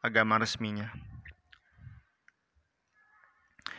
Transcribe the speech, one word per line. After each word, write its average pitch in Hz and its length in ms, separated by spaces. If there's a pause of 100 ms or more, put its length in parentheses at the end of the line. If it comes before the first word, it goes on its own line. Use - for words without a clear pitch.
agama 110 320
resminya. 110 560 (2750)